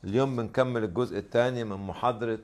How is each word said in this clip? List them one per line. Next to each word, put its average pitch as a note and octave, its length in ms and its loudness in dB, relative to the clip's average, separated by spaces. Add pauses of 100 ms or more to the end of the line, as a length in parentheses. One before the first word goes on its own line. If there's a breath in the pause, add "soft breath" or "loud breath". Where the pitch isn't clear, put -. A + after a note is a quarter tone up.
اليوم B2+ 320 2
بنكمل A#2+ 480 0
الجزء G#2 340 -2
الثاني A#2+ 460 0
من G2+ 140 -6
محاضرة A2 680 -2